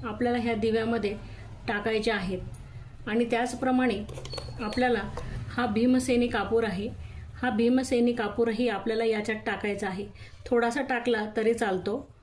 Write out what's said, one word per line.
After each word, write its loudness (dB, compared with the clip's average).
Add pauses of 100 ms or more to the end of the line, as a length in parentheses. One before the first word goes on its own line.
आपल्याला 0
ह्या 0
दिव्यामध्ये 0 (520)
टाकायच्या 0
आहेत. -2 (680)
आणि 2
त्याचप्रमाणे 2 (560)
आपल्याला 2 (460)
हा 0
भीमसेनी 4
कापूर 2
आहे, -2 (540)
हा 2
भीमसेनी 4
कापूरही 0
आपल्याला 0
याच्यात 0
टाकायचा -2
आहे. -6 (400)
थोडासा 4
टाकला 0
तरी 4
चालतो. 0 (140)